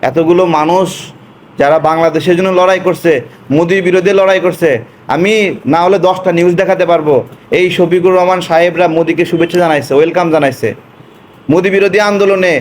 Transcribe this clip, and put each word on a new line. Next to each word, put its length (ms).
এতগুলো 440
মানুষ 420
যারা 220
বাংলাদেশের 580
জন্য 120
লড়াই 300
করছে, 320
মোদির 360
বিরুদ্ধে 260
লড়াই 260
করছে, 300
আমি 260
না 160
হলে 180
দশটা 320
নিউজ 240
দেখাতে 300
পারবো। 300
এই 200
শফিকুর 460
রহমান 240
সাহেবরা 460
মোদিকে 380
শুভেচ্ছা 320
জানাইছে, 360
ওয়েলকাম 380
জানাইছে। 380
মোদি 200
বিরোধী 300
আন্দোলনে 600